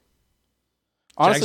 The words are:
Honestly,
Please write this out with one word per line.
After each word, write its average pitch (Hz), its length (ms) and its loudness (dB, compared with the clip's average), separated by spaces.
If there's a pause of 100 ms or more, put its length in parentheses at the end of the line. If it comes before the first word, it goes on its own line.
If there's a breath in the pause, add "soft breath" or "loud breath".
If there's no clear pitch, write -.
(1200)
Honestly, 156 260 0